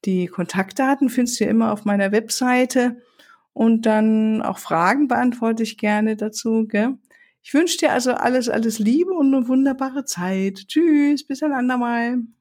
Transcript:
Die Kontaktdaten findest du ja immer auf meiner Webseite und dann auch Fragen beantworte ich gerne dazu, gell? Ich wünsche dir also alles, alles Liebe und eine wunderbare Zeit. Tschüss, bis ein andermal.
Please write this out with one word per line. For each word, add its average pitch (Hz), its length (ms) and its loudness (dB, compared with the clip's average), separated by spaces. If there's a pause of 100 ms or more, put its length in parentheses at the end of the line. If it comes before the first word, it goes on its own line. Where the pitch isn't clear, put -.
Die 180 220 0
Kontaktdaten 233 800 -2
findest 240 300 -2
du 214 60 2
ja - 40 -2
immer 226 220 2
auf 214 140 -6
meiner 202 260 0
Webseite 247 880 0 (520)
und 226 320 2
dann 220 560 2
auch - 160 -4
Fragen 196 500 2
beantworte 240 560 0
ich 220 140 -6
gerne 214 400 0
dazu, 220 500 -2
gell? 226 300 0 (440)
Ich - 120 -16
wünsche 330 240 2
dir - 140 2
also 247 220 0
alles, 247 360 0
alles 220 300 -2
Liebe 285 320 2
und 277 220 2
eine 254 140 0
wunderbare 269 580 0
Zeit. 190 640 -4
Tschüss, 294 580 2
bis 277 180 -8
ein 302 80 0
andermal. 247 680 -2 (220)